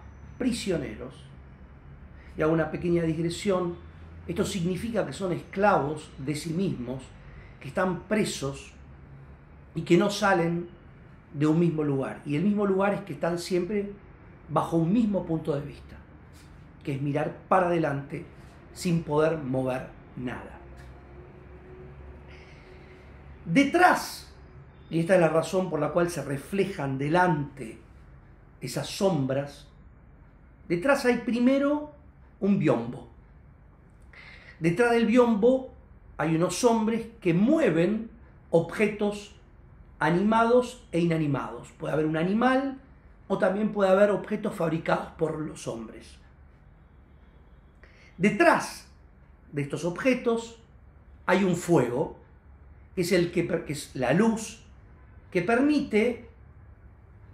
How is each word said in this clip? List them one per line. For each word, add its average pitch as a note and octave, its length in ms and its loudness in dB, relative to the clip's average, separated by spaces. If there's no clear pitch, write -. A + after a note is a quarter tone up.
prisioneros, C#3 800 -4
y - 40 0
hago D#3 100 2
una D#3+ 180 2
pequeña E3+ 340 0
digresión, E3+ 720 -2
esto F3+ 160 -2
significa F3+ 640 -2
que C#3 80 -8
son F#3 180 -4
esclavos D#3 840 0
de C#3 180 -4
sí E3 140 -8
mismos, C3+ 540 -4
que - 80 -14
están F#3 320 -2
presos - 720 -4
y D#3 100 -6
que E3+ 140 6
no G3+ 120 4
salen F3 580 2
de D3 140 2
un D#3 100 4
mismo D#3 280 2
lugar, C3+ 400 -2
y C#3+ 100 -2
el D#3+ 80 0
mismo G#3 220 2
lugar G3 300 2
es - 60 -6
que - 120 -10
están F3 260 -2
siempre G3+ 540 -2
bajo D#3 260 -2
un E3 160 2
mismo G3+ 340 0
punto D#3+ 300 -4
de C#3 60 -4
vista, - 340 -14
que C#3+ 120 -6
es C3 60 -6
mirar D3 320 -2
para F#3 200 4
adelante D#3 580 -2
sin E3+ 300 0
poder D#3 340 2
mover C3 500 -4
nada. B2 420 -10
Detrás, - 800 4
y E3 100 0
esta E3+ 120 2
es F3+ 80 8
la D#3+ 80 6
razón E3 400 0
por D3+ 100 -2
la D3 100 -2
cual E3+ 200 0
se C#3+ 140 -6
reflejan C#3 720 -4
delante D3 800 0
esas C#3 280 -6
sombras, C#3 800 -2
detrás B3+ 380 2
hay A#3+ 120 4
primero C#4 720 2
un G3 180 2
biombo. A#2+ 500 0
Detrás F3 340 2
del A#3 120 2
biombo A#3+ 640 4
hay D#3+ 180 0
unos F3 280 0
hombres A3+ 420 2
que E3+ 140 2
mueven G#3+ 760 2
objetos G#3 840 0
animados A3+ 920 2
e E3+ 80 0
inanimados. C#3 760 -2
Puede D3 200 -10
haber D#3 140 0
un D#3 100 -2
animal B3 600 0
o G3 100 -2
también G3+ 340 0
puede G3 200 2
haber G3+ 180 6
objetos G#3 460 -4
fabricados E3 640 -2
por D#3 200 -2
los - 280 -10
hombres. A2+ 500 -12
Detrás G#3+ 680 2
de C#3+ 100 -4
estos C#3+ 240 -6
objetos A#3 760 -2
hay F#3 160 4
un F3+ 120 2
fuego, C3+ 640 0
que F#3 60 0
es E3 100 0
el F3 200 2
que E3+ 120 0
per-, E3 220 -4
que D3 80 -6
es - 220 -12
la B2+ 180 2
luz, A3 520 0
que F3+ 120 0
permite, B3 840 2